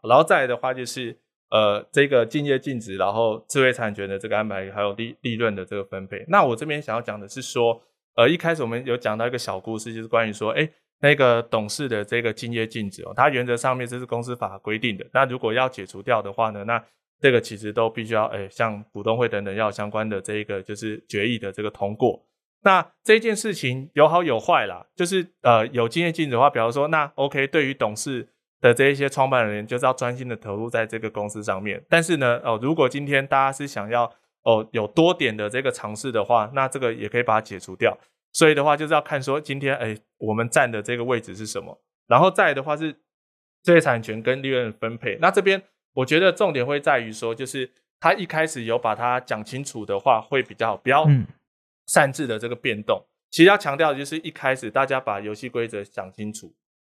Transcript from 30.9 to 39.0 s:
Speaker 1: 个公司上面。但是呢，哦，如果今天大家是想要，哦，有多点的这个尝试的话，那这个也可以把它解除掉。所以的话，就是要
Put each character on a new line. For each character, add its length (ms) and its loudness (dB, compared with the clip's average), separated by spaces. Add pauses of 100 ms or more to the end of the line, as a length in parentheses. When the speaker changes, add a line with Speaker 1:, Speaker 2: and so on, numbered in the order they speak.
Speaker 1:
个 100 -6
公 180 -6
司 160 -10
上 200 -4
面。 260 -8
但 140 4
是 160 0
呢， 260 2
哦， 160 0
如 140 0
果 120 4
今 200 -4
天 200 0
大 200 2
家 40 0
是 160 -8
想 220 -10
要， 160 2 (380)
哦， 300 4
有 140 -2
多 280 4
点 200 -2
的 140 -4
这 140 -4
个 100 0
尝 240 -10
试 160 -8
的 100 0
话， 300 2
那 160 0
这 100 -10
个 140 -2
也 160 -10
可 100 -2
以 40 2
把 100 0
它 80 4
解 180 -10
除 180 -16
掉。 200 2 (380)
所 160 6
以 40 4
的 80 2
话， 140 4
就 100 -6
是 60 -2
要 80 4